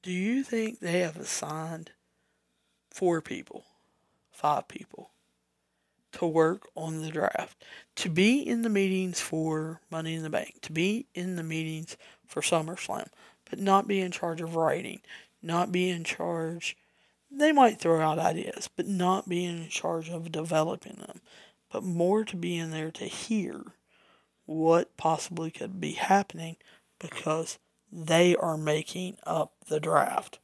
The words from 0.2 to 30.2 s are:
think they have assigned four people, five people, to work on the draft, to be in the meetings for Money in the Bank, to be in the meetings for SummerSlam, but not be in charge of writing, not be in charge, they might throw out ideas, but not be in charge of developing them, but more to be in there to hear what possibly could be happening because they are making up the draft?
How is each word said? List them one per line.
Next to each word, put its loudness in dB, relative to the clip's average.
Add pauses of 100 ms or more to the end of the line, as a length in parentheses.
think -2
they 2
have -2
assigned -6 (960)
four 2
people, -10 (640)
five 0
people, -16 (1000)
to -4
work 2
on -6
the -6
draft, -2 (320)
to -2
be 6
in -2
the 0
meetings 2
for -2 (100)
Money -4
in -6
the -6
Bank, -4
to -12
be 2
in -4
the -4
meetings -6 (280)
for -6
SummerSlam, -2 (420)
but -8
not 4
be 2
in -2
charge -4
of -6
writing, 2 (420)
not 0
be 2
in -4
charge, -4 (520)
they 4
might 6
throw 4
out 2
ideas, -2
but -4
not 2
be -2
in -6
charge -4
of -8
developing -2
them, -16 (500)
but -4
more 2
to -6
be -2
in -6
there -6
to -12
hear -4 (840)
what 4
possibly -2
could -8
be -2
happening 0 (440)
because -4 (320)
they 6
are 0
making -2
up -2 (140)
the 0
draft? 2